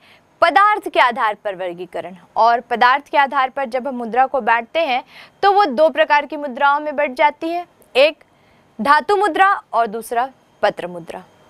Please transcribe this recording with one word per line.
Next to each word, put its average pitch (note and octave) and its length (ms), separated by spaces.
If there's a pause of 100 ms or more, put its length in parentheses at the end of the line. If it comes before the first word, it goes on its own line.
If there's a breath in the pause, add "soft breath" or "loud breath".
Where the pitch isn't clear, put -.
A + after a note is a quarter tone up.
(400 soft breath)
पदार्थ G4 480
के D#4+ 120
आधार A#3+ 340
पर G3+ 200
वर्गीकरण। F3 600 (220)
और A#3 240
पदार्थ B3 480
के D#4 100
आधार C#4 320
पर C#4 140
जब B3+ 240
हम C4 60
मुद्रा A#3+ 320
को C4 140
बांटते A#3 400
हैं C#4 240 (380 loud breath)
तो G4+ 100
वो G4+ 120
दो D#4 240
प्रकार D4 380
की D4+ 100
मुद्राओं C#4+ 440
में D4+ 160
बंट D4 180
जाती D4 340
है, E4+ 180 (300)
एक D4+ 280 (560 soft breath)
धातु D4+ 360
मुद्रा G4 460 (100)
और A#3 140
दूसरा A#3 440 (320)
पत्र G3 240
मुद्रा, F3 380 (260)